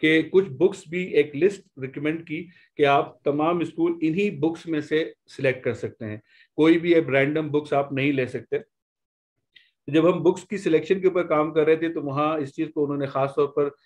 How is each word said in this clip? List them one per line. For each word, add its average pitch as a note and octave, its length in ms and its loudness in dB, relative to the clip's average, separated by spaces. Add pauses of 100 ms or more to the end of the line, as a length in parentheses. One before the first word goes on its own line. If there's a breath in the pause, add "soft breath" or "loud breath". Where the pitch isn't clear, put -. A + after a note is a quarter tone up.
कि D#3 220 4
कुछ F#3 260 2
books D3+ 400 0
भी F3 160 -4
एक D3+ 300 0
list F#3 280 0 (160)
recommend D3 440 -6
की D#3+ 160 -10 (380 soft breath)
कि D3 80 4
आप C#3+ 400 2
तमाम D#3 400 0
school E3+ 380 -2
इन्हीं D#3+ 380 -2
books E3 280 -2
में D3+ 120 -2
से D#3 340 -2 (120)
select C3 380 -2
कर A#2+ 100 -2
सकते A2 300 -10
हैं, G#2+ 180 -10 (340 soft breath)
कोई D#3+ 220 6
भी E3+ 160 2
अब D#3+ 160 4
random D3 380 0
books D3 240 -2
आप C#3+ 200 0
नहीं C#3 200 0
ले C3 140 0
सकते। - 380 -8 (1300 soft breath)
जब D#3 160 4
हम F3 140 2
books F3 220 0
की G3+ 160 -10
selection F3+ 420 0
के F#3 80 2
ऊपर F3+ 140 0
काम D#3 300 0
कर D#3 140 2
रहे D#3+ 100 4
थे, E3 120 -4
तो E3 140 -6
वहाँ D3 380 -2
इस C3+ 120 -8
चीज़ D#3 160 -6
को D#3 140 -4
उन्होंने C#3+ 240 -2
ख़ास C#3 300 -2
तौर D3 100 2
पर C#3+ 280 -2 (120)